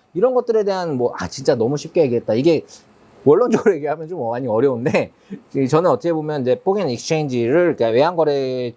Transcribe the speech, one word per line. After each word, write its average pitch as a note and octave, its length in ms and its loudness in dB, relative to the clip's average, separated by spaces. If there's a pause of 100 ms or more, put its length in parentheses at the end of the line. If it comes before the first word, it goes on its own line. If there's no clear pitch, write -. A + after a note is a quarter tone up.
(140)
이런 B3 200 2
것들에 A#3+ 300 0
대한 F3+ 320 -2
뭐, A#2+ 220 0
아, F2+ 100 -6
진짜 C#3 260 0
너무 B2+ 220 0
쉽게 D#3+ 260 0
얘기했다. A#2 320 0
이게 C#3 300 2 (600)
원론적으로 A3+ 500 4
<laughs> - 20 -2
얘기하면 D3+ 300 -6
좀 D#3+ 220 -8
많이 B2 180 -4
어려운데 A#2+ 680 0 (580)
저는 E3 200 4
어떻게 D3 220 0
보면 D3+ 300 -4
이제 B2 200 0
포겐 F#3+ 280 -2
익스체인지를 C3+ 840 0
그러니까 A#2 120 0
외환거래, C3+ 880 0